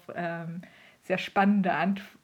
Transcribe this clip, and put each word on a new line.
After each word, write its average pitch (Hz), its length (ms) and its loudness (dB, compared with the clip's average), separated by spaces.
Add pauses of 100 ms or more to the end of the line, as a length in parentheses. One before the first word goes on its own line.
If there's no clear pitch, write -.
(140)
ähm, 170 480 -8 (400)
sehr 185 160 -2
spannende 196 540 2
Ant-, 185 300 0 (220)